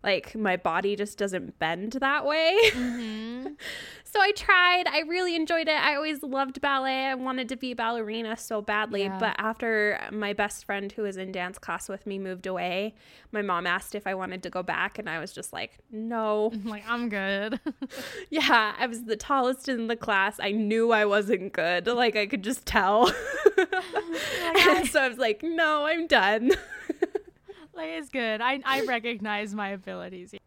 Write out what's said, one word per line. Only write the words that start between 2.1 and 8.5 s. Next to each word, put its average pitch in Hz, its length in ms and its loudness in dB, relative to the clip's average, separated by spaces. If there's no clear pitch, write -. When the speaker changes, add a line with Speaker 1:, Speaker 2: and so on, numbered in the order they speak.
Speaker 1:
way. 320 320 2
<laughs> 427 40 8
Speaker 2:
Mm-hmm. 294 80 -8
Speaker 1:
So - 180 0
I 392 100 6
tried. 359 560 6
I 294 140 2
really 349 340 -2
enjoyed 330 320 0
it. 311 100 2
I 294 180 2
always 302 280 -4
loved 269 380 -2
ballet. 269 460 0
I 269 80 -2
wanted 254 340 -4
to 262 80 -6
be 254 160 -6
a - 20 -6
ballerina 226 600 -4
so 214 240 -4